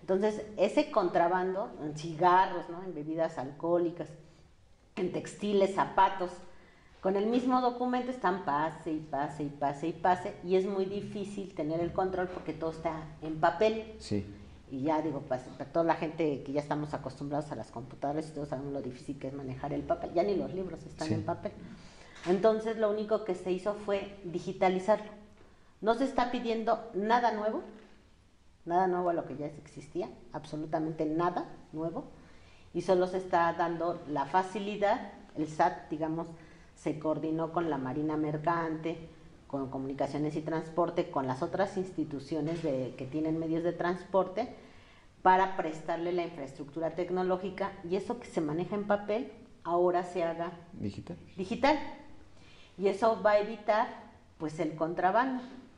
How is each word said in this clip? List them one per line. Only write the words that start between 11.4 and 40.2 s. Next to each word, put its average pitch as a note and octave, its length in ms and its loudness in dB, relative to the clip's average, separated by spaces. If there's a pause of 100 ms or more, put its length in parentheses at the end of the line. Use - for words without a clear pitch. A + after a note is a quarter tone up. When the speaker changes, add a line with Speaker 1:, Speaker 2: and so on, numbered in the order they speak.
Speaker 1:
tener D#3+ 240 -2
el E3+ 140 0
control F#3 340 0
porque - 260 -8
todo D#3+ 180 -4
está D#3+ 300 -4 (200)
en D#3 180 -6
papel. G#3+ 580 2
Speaker 2:
Sí. G2+ 280 -4 (440)
Speaker 1:
Y C3+ 120 -6
ya D#3 200 2
digo, D3+ 240 -2
pues, B2+ 160 -2 (160)
para C3 140 -8
toda E3 140 4
la D#3+ 100 4
gente D3+ 480 0
que C#3 80 -8
ya C#3+ 80 2
estamos D3 340 -2
acostumbrados C#3+ 600 -4
a - 20 -6
las A2 160 -10
computadoras C#3 560 -4
y - 60 -14
todos C#3+ 160 -6
sabemos C#3 240 -6
lo C#3 80 -4
difícil B2+ 380 -8
que C3+ 80 -6
es C3+ 60 -6
manejar C#3 380 -6
el C#3+ 120 -4
papel, - 300 -2
ya D#4+ 100 4
ni F#4 120 2
los - 180 -2
libros E3 320 -6
están - 220 -6
Speaker 2:
Sí. - 60 2
Speaker 1:
en - 100 0
papel. E3+ 300 -4 (720)
Entonces, G#3+ 500 4
lo A3 120 4
único G#3+ 340 0
que F3+ 120 -2
se F3+ 180 -2
hizo G3+ 200 0
fue G3+ 520 -2
digitalizarlo. F#3 840 2 (680)
No A3 140 4
se A#3 100 2
está B3 260 2
pidiendo A3+ 640 0
nada A3 380 4
nuevo, G#3+ 300 -2 (1040)
nada F3+ 220 4
nuevo F3+ 220 2
a E3+ 40 2
lo D#3 120 -2
que B2+ 100 -8
ya D3 120 -6
existía, - 600 -8 (220)
absolutamente D#3 720 -2
nada F3 400 2 (280)
nuevo, E3 320 -4 (680)
y E3+ 80 0
solo F3+ 260 4
se F#3 100 -2
está F3 360 4
dando E3 560 0
la C#3+ 160 0
facilidad. G3+ 840 0 (240)
El D3+ 120 -2
sat, - 420 2
digamos, D#3+ 380 -2 (480)
se D#3 220 -4
coordinó D#3 540 0
con E3+ 180 0
la C#3+ 80 0
Marina D3+ 380 -2
Mercante, D#3+ 920 0 (380)
con C3+ 220 -4
Comunicaciones C#3 640 -2